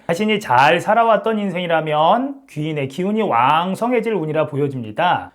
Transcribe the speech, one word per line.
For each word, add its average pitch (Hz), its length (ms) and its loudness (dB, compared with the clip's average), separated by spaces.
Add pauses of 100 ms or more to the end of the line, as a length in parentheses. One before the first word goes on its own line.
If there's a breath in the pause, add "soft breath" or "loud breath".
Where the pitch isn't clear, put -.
자신이 208 320 0
잘 143 420 2
살아왔던 220 600 2
인생이라면 175 1080 0
귀인의 151 380 -4
기운이 190 360 -2
왕성해질 185 920 2
운이라 156 320 -2
보여집니다. 131 880 -2